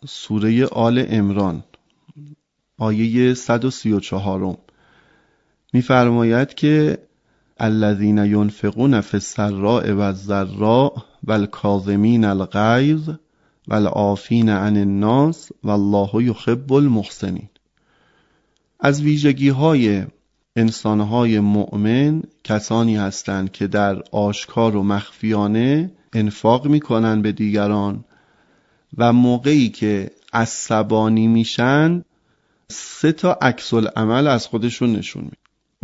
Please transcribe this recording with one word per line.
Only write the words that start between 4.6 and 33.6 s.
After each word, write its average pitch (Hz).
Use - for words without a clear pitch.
می‌فرماید 123
که: 151
"الذین 107
ینفقون 104
فی 101
السراء 104
و 98
الضراء 101
و 107
الکاظمین 104
الغیظ 117
و -
العافین 104
عَنِ 104
النَّاسِ 107
و 113
الله 101
یحب 123
المحسنین." 110
از 143
ویژگی‌های 139
انسان‌های 110
مؤمن 107
کسانی 113
هستند 98
که -
در 101
آشکار 104
و 98
مخفیانه 107
انفاق 113
می‌کنن 113
به 104
دیگران 104
و 120
موقعی 123
که 104
عصبانی 110
می‌شن 135
سه -
تا 180
عکس 123